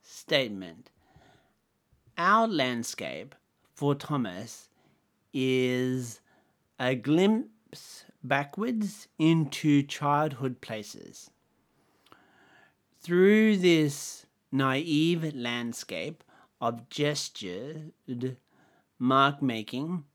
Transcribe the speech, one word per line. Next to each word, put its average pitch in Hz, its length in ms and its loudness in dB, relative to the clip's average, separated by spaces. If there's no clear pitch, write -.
Statement. 98 880 -6
Our 208 300 4
landscape 120 880 -4
for 143 200 0
Thomas 117 720 -8
is 127 880 -2
a 127 160 0
glimpse 170 1080 -2
backwards 190 880 -4
into 156 640 4
childhood 143 800 -2
places. - 680 -14
Through 208 540 6
this 160 720 2
naive 151 840 2
landscape 120 880 -8
of 117 280 -4
gestured 135 1500 -8
mark-making 139 1080 0